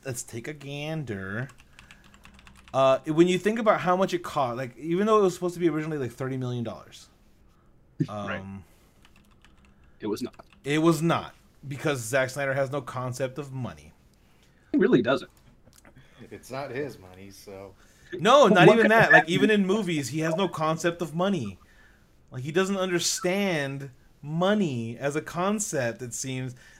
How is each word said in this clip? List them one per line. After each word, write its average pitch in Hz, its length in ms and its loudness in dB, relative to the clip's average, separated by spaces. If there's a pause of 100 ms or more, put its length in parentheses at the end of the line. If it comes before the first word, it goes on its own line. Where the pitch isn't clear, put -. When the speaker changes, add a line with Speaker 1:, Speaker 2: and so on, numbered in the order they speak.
Speaker 1:
let's 127 160 -6
take 113 260 -12
a 151 60 -10
gander. 139 960 -8 (1200)
Uh, 135 340 4
when 165 220 4
you 180 100 2
think 214 200 0
about 202 220 2
how 180 160 2
much 185 180 0
it 170 80 -4
cost, 123 340 -2
like, 127 200 -8
even 170 300 -2
though 220 120 6
it 208 40 6
was 180 120 2
supposed 175 200 -4
to 170 60 -12
be 175 80 4
originally, 156 300 -2
like, 123 120 -4
thirty 131 260 -6
million 123 280 -4
dollars, - 440 -12 (520)
Speaker 2:
<laughs> - 480 -8
Right. 101 320 -8
Speaker 1:
um, 95 240 -16 (1400)
Speaker 2:
It 110 80 -10
was - 140 -4
not. - 120 -10 (300)
Speaker 1:
It 147 140 0
was 160 240 4
not, 120 320 0 (340)
because 139 320 -4
Zack 127 300 0
Snyder 139 240 -4
has 139 180 -2
no 147 80 -4
concept 127 580 -6
of 139 140 -12
money. 82 400 -10 (800)
Speaker 2:
He 294 60 2
really 202 240 6
doesn't. - 280 -2 (1040)
Speaker 3:
It's 104 180 -18
not 135 200 -8
his 123 280 -8
money, 95 320 -20
so. 98 440 -18 (460)
Speaker 1:
No, 247 280 6
not 185 180 8
Speaker 2:
What - 80 10
Speaker 1:
even 226 80 4
Speaker 2:
could 214 80 4
Speaker 1:
that. 208 220 6
Like, 147 100 10
Speaker 2:
happen? 160 80 -6
Speaker 1:
even 190 200 4
in 202 160 4
movies, 175 420 -2
he 156 120 -6
has 160 160 -2
no 190 120 0
concept 165 540 -2
of 151 120 -8
money. 165 440 -2 (720)
Like, 127 120 -12
he 127 100 -8
doesn't 190 240 0
understand 175 1120 -2 (320)
money 156 760 0
as 143 180 -4
a 151 40 0
concept, 156 800 -4
it 120 120 -12
seems. 131 400 -8 (240)